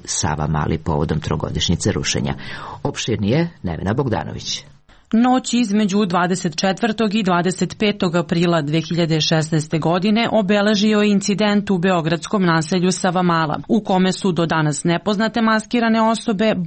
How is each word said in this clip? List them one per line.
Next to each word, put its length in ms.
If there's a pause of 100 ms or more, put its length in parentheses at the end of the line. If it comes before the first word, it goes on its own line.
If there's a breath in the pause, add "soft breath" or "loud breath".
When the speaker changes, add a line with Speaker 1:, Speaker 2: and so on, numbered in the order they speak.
Speaker 1:
Savamali 720
povodom 420
trogodišnjice 720
rušenja. 420 (480 loud breath)
Opširnije, 640 (140)
Nevena 320
Bogdanović. 720 (480 soft breath)
Speaker 2:
Noć 420
između 500
dvadeset 540
četvrtog 560
i 80
dvadeset 560
petog 380
aprila 460
dve 180
hiljade 400
šesnaeste 580
godine 540
obeležio 640
je 120
incident 600
u 80
beogradskom 640
naselju 500
Savamala, 640 (120)
u 160
kome 280
su 200
do 140
danas 380
nepoznate 580
maskirane 600
osobe 500 (140)